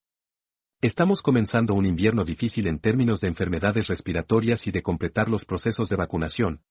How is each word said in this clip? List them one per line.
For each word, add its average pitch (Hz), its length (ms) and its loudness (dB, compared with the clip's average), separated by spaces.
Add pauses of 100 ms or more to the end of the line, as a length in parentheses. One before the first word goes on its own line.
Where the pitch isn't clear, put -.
(800)
"Estamos 175 420 2
comenzando 117 520 2
un 98 120 2
invierno 98 380 2
difícil 101 420 -2
en 80 140 -2
términos 113 400 2
de 98 80 -2
enfermedades 92 580 0
respiratorias 110 800 0
y 98 60 -4
de 92 100 0
completar 87 460 -2
los 110 160 -2
procesos 110 440 -4
de 104 60 -2
vacunación, 85 640 -2 (100)